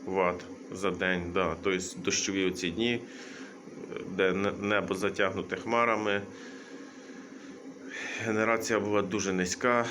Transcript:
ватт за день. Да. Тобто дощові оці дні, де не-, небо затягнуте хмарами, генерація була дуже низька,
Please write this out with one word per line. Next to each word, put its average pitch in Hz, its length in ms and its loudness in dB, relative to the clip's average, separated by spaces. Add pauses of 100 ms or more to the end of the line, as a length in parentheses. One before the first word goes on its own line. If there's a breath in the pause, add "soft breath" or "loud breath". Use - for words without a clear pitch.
ватт 92 380 4 (280)
за 95 180 0
день. 90 320 2 (120)
Да. 85 280 2
Тобто 92 220 2 (120)
дощові 95 500 2
оці 90 240 0
дні, 117 300 2 (1160 loud breath)
де 92 160 6
не-, 98 200 2
небо 101 420 2
затягнуте 98 600 0
хмарами, 107 640 2 (2000 loud breath)
генерація 110 560 4
була 101 220 4
дуже 95 300 0
низька, 117 580 2